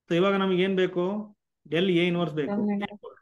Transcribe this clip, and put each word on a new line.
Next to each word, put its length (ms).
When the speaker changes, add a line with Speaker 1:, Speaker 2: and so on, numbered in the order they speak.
Speaker 1:
So 120
ಇವಾಗ 140
ನಮ್ಗೆ 220
ಏನ್ 180
ಬೇಕು? 200
Del 140
A 100
inverse 280
ಬೇಕು. 160
Speaker 2:
Determinant. 380
Speaker 1:
Equal 280